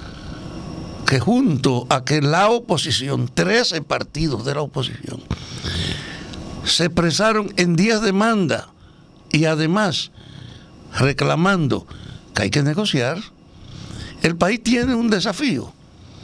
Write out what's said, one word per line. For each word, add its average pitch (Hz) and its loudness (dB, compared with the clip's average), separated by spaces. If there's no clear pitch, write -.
que 135 4
junto 143 2
a 135 2
que 147 2
la 165 4
oposición, 139 0
trece 180 2
partidos 139 -2
de 139 -2
la 147 -4
oposición, - -6
se - 2
expresaron 180 2
en 175 4
diez 214 4
demandas 196 2
y 156 4
además 160 0
reclamando 143 2
que - 0
hay 98 0
que 143 2
negociar, 151 0
el 165 4
país 196 0
tiene 247 2
un 233 2
desafío, 202 0